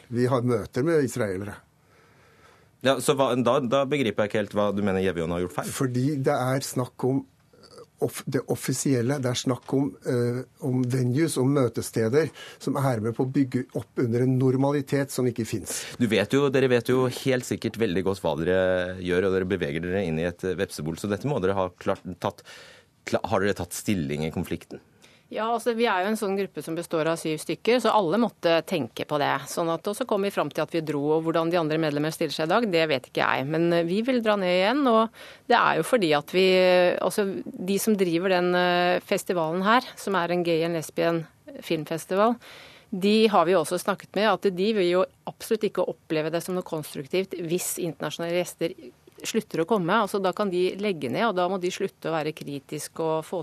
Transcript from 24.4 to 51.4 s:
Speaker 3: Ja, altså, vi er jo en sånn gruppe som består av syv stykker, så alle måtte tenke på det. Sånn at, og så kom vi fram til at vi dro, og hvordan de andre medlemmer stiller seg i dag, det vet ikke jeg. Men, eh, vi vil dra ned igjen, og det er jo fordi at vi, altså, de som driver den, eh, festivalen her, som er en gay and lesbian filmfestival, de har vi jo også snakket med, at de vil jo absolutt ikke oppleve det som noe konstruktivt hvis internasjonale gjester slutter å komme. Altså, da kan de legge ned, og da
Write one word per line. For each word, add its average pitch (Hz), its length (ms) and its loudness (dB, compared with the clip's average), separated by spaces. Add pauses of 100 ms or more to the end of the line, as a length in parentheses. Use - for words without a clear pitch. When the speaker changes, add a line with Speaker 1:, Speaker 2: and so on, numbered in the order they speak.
Speaker 3:
Ja, - 240 -4
altså, 233 240 -2
vi 226 80 2
er 190 220 2
jo - 20 0
en 220 80 0
sånn 196 220 -2
gruppe 185 260 -6
som 165 100 -6
består 165 300 -2
av 165 160 0
syv 156 160 -2
stykker, 214 480 0
så 220 80 4
alle 185 240 2
måtte 175 480 2
tenke 117 400 -4
på 151 160 -2
det. 135 240 0
Sånn 170 240 -2
at, 165 160 -2
og 208 80 -2
så 247 160 -6
kom 202 160 0
vi 196 80 0
fram 156 160 -2
til 156 140 -4
at 151 100 -4
vi 170 80 0
dro, 147 220 -4 (160)
og 160 80 -2
hvordan 165 260 2
de 180 80 2
andre 156 160 0
medlemmer 151 400 0
stiller 151 160 -2
seg 156 140 -2
i 165 80 0
dag, 240 180 4
det 160 160 4
vet 139 220 -2
ikke 147 160 2
jeg. 131 180 2
Men, 160 220 0 (100)
eh, 170 80 2
vi 175 220 0
vil 247 180 0
dra 214 160 2
ned 185 80 0
igjen, 190 400 2
og 226 220 4 (400)
det 233 80 6
er 147 180 4
jo 160 80 0
fordi 180 320 4
at 143 160 -2
vi, 185 140 4 (500)
altså, 196 300 0 (180)
de 185 320 -2
som 208 240 2
driver 180 320 2
den, 180 240 4
eh, 180 480 4
festivalen 175 600 -2
her, 240 180 4 (160)
som 196 160 -2
er 170 160 0
en 175 100 0
gay 165 220 2
and 170 160 -2
lesbian 170 460 -2 (340)
filmfestival, 185 760 0 (500)
de 208 400 4
har 190 160 6
vi 170 80 4
jo 190 80 6
også 180 240 -2
snakket - 320 -4
med, 208 160 4
at 185 240 0
de 190 160 2
vil 190 160 2
jo 180 160 4 (220)
absolutt 214 420 -4
ikke 180 240 -2
oppleve 156 400 -4
det 165 80 -2
som 180 160 -6
noe 180 80 -4
konstruktivt 160 720 -6
hvis 175 480 -4
internasjonale 170 560 -4
gjester 170 320 -4 (460)
slutter - 460 -2
å - 20 -2
komme. 180 240 0
Altså, 208 320 2
da 190 80 2
kan 208 180 -2
de 180 300 0
legge 175 320 -4
ned, 165 160 0
og 214 80 0
da 180 160 0